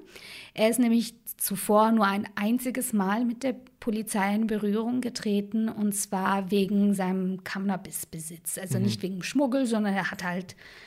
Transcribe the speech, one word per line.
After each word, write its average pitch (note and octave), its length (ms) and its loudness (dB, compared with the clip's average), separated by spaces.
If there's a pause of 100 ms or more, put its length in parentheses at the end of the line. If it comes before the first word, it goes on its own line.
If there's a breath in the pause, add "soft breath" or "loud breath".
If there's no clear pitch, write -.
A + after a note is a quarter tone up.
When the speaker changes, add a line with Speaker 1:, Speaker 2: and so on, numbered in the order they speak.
(520 loud breath)
Speaker 1:
Er A3 160 4
ist A#3+ 100 2
nämlich A#3 360 4 (240)
zuvor G#3+ 540 4
nur A3 140 6
ein G3+ 280 0
einziges B3 580 -2
Mal G#3 320 2
mit A#3 180 -4
der B3+ 120 0 (260)
Polizei G#3 540 -2
in A3 120 2
Berührung A3 540 0
getreten, A3 680 -2
und G#3 240 0
zwar G3 600 -2
wegen G3+ 420 4
seinem F#3 480 -2
Cannabisbesitz. F3+ 1160 -6
Also F#3 200 -2
Speaker 2:
Mhm. F#3+ 60 2
Speaker 1:
nicht - 180 0
wegen F#3 220 -4
Schmuggel, C4+ 420 2
sondern G#3+ 280 0
er F3+ 160 -2
hat - 120 -10
halt F3+ 320 -6 (320 loud breath)